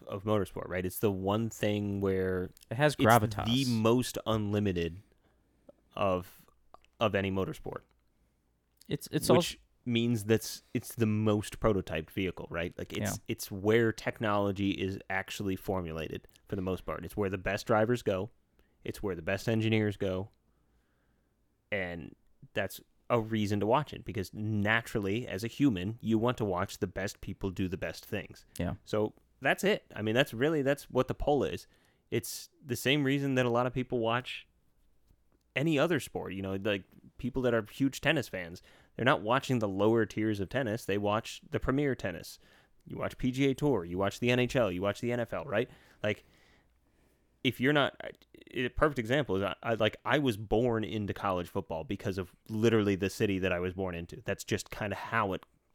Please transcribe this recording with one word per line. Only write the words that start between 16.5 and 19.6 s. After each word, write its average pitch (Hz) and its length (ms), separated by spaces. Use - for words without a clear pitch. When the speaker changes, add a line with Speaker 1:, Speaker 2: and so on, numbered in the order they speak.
Speaker 1:
the 98 60
most 92 220
part. 80 200
It's 85 120
where 101 140
the 98 80
best 95 280
drivers 113 360
go. 98 260
It's - 180
where 98 120
the 82 80
best 95 260
engineers 110 480